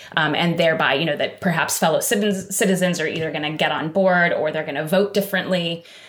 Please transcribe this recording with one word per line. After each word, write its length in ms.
um, 180
and 240
thereby, 360
you 100
know, 100
that 240
perhaps 380
fellow 240
citizens, 520
citizens 460
are 80
either 240
gonna 240
get 160
on 180
board 440
or 180
they're 140
gonna 200
vote 280
differently, 720